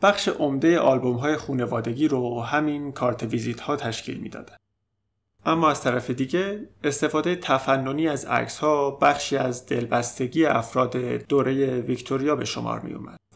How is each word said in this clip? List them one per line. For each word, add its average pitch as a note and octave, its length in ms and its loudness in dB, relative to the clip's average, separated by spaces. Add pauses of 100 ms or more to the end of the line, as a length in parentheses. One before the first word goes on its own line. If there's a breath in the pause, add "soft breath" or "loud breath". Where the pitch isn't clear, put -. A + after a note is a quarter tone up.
بخش G3+ 260 4
عمده D#3 500 2
آلبوم‌های B2+ 580 2
خانوادگی B2 720 0
رو B2 340 0
همین D3 500 -2
کارت B2 300 -2
ویزیت‌ها A#2+ 540 -2
تشکیل - 440 -6
می‌دادن. - 360 -14 (920)
اما D#3+ 240 4
از C3+ 120 -2
طرف B2 280 0
دیگه، F3+ 580 -4 (160)
استفاده D3+ 520 0
تفننی C3+ 720 0
از C#3+ 160 -2
عکس‌ها C#3 680 2
بخشی C#3+ 460 2
از B2+ 300 -2
دلبستگی B2 800 0
افراد B2+ 500 0
دوره C3 840 0
ویکتوریا C3+ 560 -2
به B2 80 -4
شمار A2+ 360 -4
می‌اومد - 380 -12 (180)